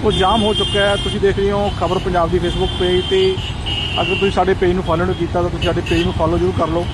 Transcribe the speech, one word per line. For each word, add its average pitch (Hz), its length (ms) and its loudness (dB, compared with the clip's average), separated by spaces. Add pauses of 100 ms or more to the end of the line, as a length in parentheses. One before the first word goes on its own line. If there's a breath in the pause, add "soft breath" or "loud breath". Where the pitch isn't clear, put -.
ਉਹ 220 80 2
ਜਾਮ 190 320 2
ਹੋ 214 100 2
ਚੁੱਕਾ 196 260 0
ਹੈ। 202 240 2
ਤੁਸੀਂ 202 160 -2
ਦੇਖ 190 180 2
ਰਹੇ 196 140 0
ਹੋ 202 280 0
ਖਬਰ 180 200 0
ਪੰਜਾਬ 175 300 0
ਦੀ 175 100 2
Facebook 175 400 -2
ਪੇਜ 180 300 2
ਤੇ। 190 260 2 (580)
ਅਗਰ 175 200 -2
ਤੁਸੀਂ 190 180 0
ਸਾਡੇ 185 220 2
ਪੇਜ 185 200 2
ਨੂੰ 180 100 -2
ਫਾਲੋ 170 220 0
ਨਹੀਂ 180 100 -2
ਕੀਤਾ 175 260 -2
ਤਾਂ 175 80 0
ਤੁਸੀਂ 175 180 -2
ਸਾਡੇ 170 220 0
ਪੇਜ 170 140 2
ਨੂੰ 180 100 0
ਫਾਲੋ 165 240 0
ਜ਼ਰੂਰ 180 200 0
ਕਰ 170 100 0
ਲਓ 170 260 -2